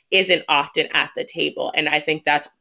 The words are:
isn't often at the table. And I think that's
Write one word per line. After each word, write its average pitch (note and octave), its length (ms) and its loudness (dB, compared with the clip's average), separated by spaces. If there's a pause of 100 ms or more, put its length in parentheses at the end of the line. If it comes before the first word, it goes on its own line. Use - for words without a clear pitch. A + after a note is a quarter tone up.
(100)
isn't F#3 380 2
often D3 420 0
at - 260 -2
the D#3 80 -4
table. - 520 -4
And D#3 120 0
I D3+ 120 0
think D#3 240 -4
that's D3 240 0 (120)